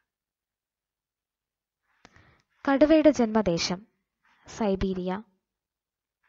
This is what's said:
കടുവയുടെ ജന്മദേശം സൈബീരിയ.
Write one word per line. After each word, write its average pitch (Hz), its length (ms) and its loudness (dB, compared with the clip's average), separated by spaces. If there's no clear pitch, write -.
കടുവയുടെ 302 380 4
ജന്മദേശം 214 800 -2
സൈബീരിയ. 190 760 -4